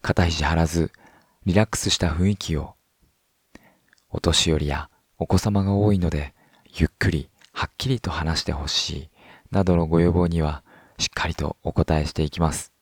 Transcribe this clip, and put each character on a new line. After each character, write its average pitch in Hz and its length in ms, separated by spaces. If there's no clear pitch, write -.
肩 - 240
肘 80 180
張 82 100
ら 82 120
ず、 82 240
リ 92 80
ラ 107 100
ッ - 20
ク - 120
ス - 120
し - 80
た 90 100
雰 85 200
囲 104 80
気 82 200
を。 71 180
お - 100
年 82 300
寄 80 80
り 76 80
や 71 240
お - 100
子 95 120
様 101 260
が 98 80
多 104 200
い 98 60
の 87 120
で、 73 240
ゆ 76 120
っ - 20
く 98 120
り、 76 200
は - 180
っ - 80
き - 100
り 127 120
と 92 100
話 80 300
し - 40
て 80 80
ほ 73 160
し - 220
い、 78 200
な 98 140
ど 90 120
の 85 100
ご 82 140
要 87 120
望 87 140
に 85 160
は、 76 200
し - 80
っ - 80
か - 140
り 82 60
と 76 280
お 80 100
答 78 280
え 76 60
し - 60
て 82 100
い 76 80
き - 100
ま 80 120
す。 - 300